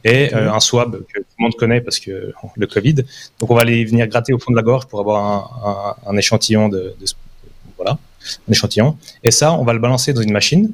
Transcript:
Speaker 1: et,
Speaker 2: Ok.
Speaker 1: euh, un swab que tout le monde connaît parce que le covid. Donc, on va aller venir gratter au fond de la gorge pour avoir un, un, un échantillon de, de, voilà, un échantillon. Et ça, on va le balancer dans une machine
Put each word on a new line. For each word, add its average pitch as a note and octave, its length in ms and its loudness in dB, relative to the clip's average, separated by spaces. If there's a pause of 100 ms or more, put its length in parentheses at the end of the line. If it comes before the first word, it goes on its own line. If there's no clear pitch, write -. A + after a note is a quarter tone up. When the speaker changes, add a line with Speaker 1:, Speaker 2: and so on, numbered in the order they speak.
Speaker 1:
et, B2+ 220 4
Speaker 2:
Ok. B2 80 -4
Speaker 1:
euh, G#2+ 180 2
un G#2+ 80 0
swab A#2+ 320 2
que G2 280 -10
tout F#2+ 60 -10 (140)
le A#2 40 0
monde A2+ 120 0
connaît A#2+ 240 2
parce - 200 -6
que G2 340 -10 (240)
le G#2 100 -2
covid. B2 280 2 (440)
Donc, - 100 -4
on A#2+ 60 6
va A#2 60 6
aller A#2 240 2
venir A#2 220 2
gratter A#2 260 0
au A#2+ 60 0
fond - 120 -6
de A#2 60 4
la A2+ 40 4
gorge B2 260 0
pour G#2 120 -8
avoir G#2 240 0
un, G#2 460 -4 (360)
un, G2+ 60 -6
un G2+ 60 0
échantillon G#2+ 500 2
de, F#2+ 320 -4
de, F#2+ 60 -16 (720)
voilà, F#2+ 200 -2 (500)
un A2+ 40 -8
échantillon. A2 460 0 (260)
Et A#2 80 4
ça, D#3 220 2
on C3+ 100 0
va A#2 80 2
le A2+ 80 0
balancer B2+ 320 0
dans A#2 100 0
une G#2+ 120 0
machine E3+ 400 2